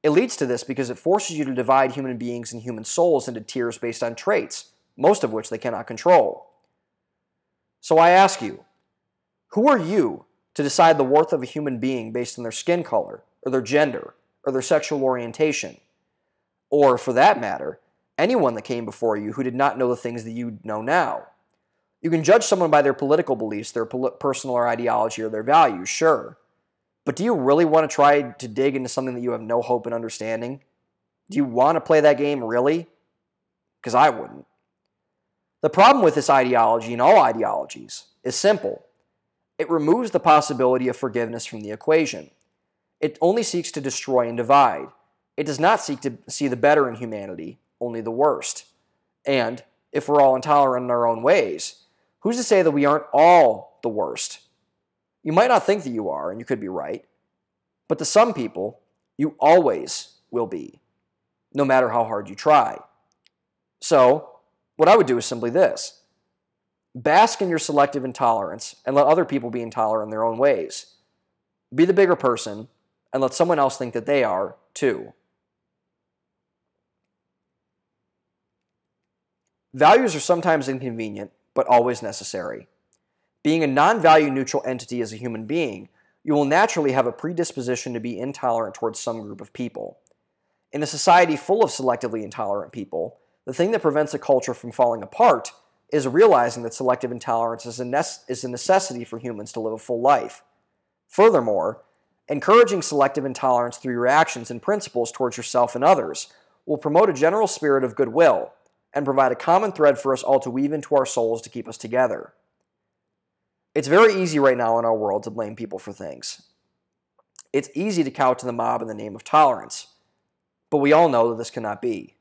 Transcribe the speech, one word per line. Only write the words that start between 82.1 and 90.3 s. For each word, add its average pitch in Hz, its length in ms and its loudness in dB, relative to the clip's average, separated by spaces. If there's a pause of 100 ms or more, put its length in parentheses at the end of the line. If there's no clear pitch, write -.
Being 160 200 2
a 147 40 0
non-value 156 640 4
neutral 135 360 -4
entity 123 360 -6
as 110 120 -6
a 110 40 -14
human 113 280 -10
being, 131 420 -6 (360)
you 151 100 -2
will 147 120 2
naturally 160 460 2
have 127 160 0
a 117 60 -6
predisposition 135 800 -6
to 117 80 -6
be 117 180 -10
intolerant 117 560 -4
towards 113 240 -6
some 113 220 -8
group 104 180 -16
of - 140 -20
people. - 440 -12 (760)